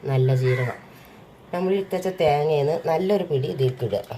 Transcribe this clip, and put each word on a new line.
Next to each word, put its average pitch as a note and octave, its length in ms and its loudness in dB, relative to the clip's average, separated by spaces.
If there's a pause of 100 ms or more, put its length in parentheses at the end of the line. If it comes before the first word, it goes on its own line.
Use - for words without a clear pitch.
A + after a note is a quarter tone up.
(140)
നല്ല C3 300 4
ജീരകം. B2+ 360 0 (720)
നമ്മൾ F#3 260 0
എടുത്ത് F#3+ 180 -4
വെച്ച F#3 120 -2 (140)
തേങ്ങയിൽ D3 420 2
നിന്ന് D#3+ 120 0 (160)
നല്ലൊരു F#3 380 0
പിടി C3 260 0
ഇതിലേക്ക് C3 320 0
ഇടുക. G2 280 -4